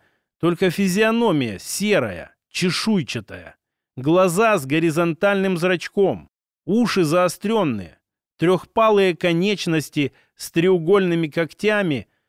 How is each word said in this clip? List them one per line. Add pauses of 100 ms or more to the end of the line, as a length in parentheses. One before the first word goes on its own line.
(380)
только
физиономия
серая, (160)
чешуйчатая. (400)
Глаза
с
горизонтальным
зрачком, (340)
уши
заостренные, (400)
трехпалые
конечности (240)
с
треугольными
когтями (200)